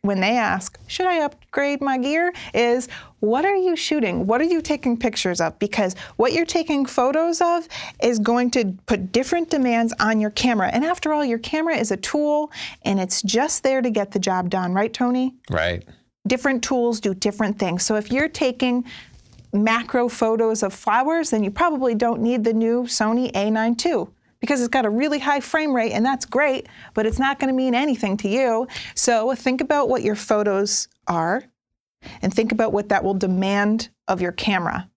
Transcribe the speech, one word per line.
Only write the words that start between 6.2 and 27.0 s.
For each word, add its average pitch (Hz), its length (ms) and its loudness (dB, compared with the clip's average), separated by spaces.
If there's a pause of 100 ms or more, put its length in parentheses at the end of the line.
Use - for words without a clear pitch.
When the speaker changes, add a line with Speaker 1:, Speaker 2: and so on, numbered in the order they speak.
Speaker 1:
you're 330 140 2
taking 311 400 0
photos 320 560 2
of 339 260 2 (340)
is 233 160 2
going 233 340 2
to 202 220 0 (120)
put 190 260 -2
different 330 380 0
demands 233 500 2
on 214 220 2
your 214 80 0
camera. 214 380 0
And 277 180 0
after 311 260 -2
all, 294 100 0
your 233 180 0
camera 311 360 -2
is 220 140 -2
a 233 80 -2
tool, 294 520 0 (360)
and 196 120 2
it's 185 220 -2
just 220 420 0
there 262 200 2
to 247 80 0
get 202 220 -2
the 202 60 0
job 185 300 0
done. 180 240 0
Right, 208 200 0
Tony? 254 420 0 (160)
Speaker 2:
Right. 87 360 -2 (400)
Speaker 1:
Different 254 360 0
tools 240 380 0
do 196 140 -2
different 208 440 -2
things. 180 240 -2
So 220 140 0
if 208 160 -4
you're 285 160 0
taking 247 560 0 (680)
macro 233 560 2
photos 226 520 0
of 190 120 -2
flowers, 285 560 0
then 220 120 0
you 196 80 -2
probably 262 440 0
don't 233 260 0
need 233 240 0
the 226 80 2
new 226 300 2
Sony 240 520 0
A 202 160 0
nine 220 240 2
two 233 380 -2 (280)
because 262 200 0
it's 240 80 0
got 254 160 2
a 208 60 2
really 285 280 0
high 285 220 0
frame 311 340 -2
rate, 226 180 0
and 220 120 0
that's 262 220 -2
great, 269 400 0 (260)
but 220 140 0